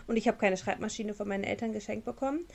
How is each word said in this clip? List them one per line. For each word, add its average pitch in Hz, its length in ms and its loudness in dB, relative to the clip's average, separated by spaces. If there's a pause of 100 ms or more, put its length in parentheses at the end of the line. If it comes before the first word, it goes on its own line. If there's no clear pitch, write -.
und 233 80 2
ich 226 140 6
habe 220 80 2
keine 190 180 6
Schreibmaschine 208 580 -2
von 208 140 -4
meinen 196 160 0
Eltern 220 300 -2
geschenkt 214 320 -4
bekommen, 285 500 -2